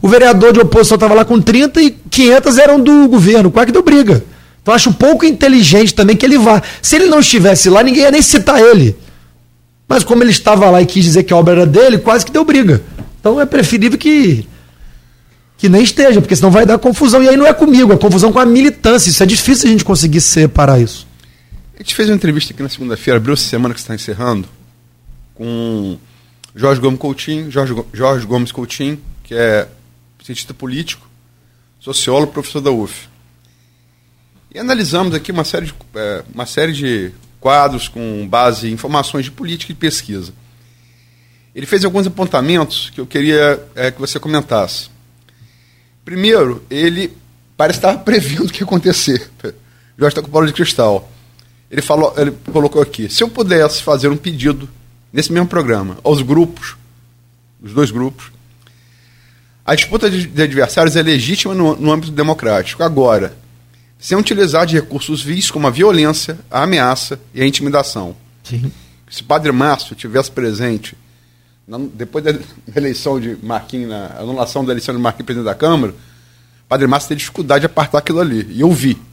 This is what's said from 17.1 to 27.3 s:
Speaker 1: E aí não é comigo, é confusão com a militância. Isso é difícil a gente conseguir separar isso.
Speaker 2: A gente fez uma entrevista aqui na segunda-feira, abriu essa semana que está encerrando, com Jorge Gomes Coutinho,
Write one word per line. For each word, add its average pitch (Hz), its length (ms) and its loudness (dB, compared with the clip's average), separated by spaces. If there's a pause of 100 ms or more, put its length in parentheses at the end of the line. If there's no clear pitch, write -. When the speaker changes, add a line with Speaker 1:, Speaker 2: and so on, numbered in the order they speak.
Speaker 1:
E 262 40 6
aí 262 80 6
não 285 100 4
é 311 60 6
comigo, 262 400 4
é 185 40 4
confusão 202 360 2
com 247 60 2
a 254 80 4
militância. 240 640 2
Isso 160 120 0
é 190 40 4
difícil 233 420 2
a 220 40 4
gente 208 120 2
conseguir 160 360 0
separar 143 600 2
isso. - 280 -4 (680)
Speaker 2:
A - 40 -20
gente - 160 -10
fez 214 140 0
uma 214 60 2
entrevista 156 380 -2
aqui 135 100 -12
na 139 60 -8
segunda-feira, 123 500 -4
abriu 123 160 -2
essa - 140 -4
semana 120 260 -4
que - 60 -14
está 113 140 -12
encerrando, 107 540 -6 (840)
com 113 640 -8 (560)
Jorge 131 260 -2
Gomes 131 180 -2
Coutinho, 151 520 -8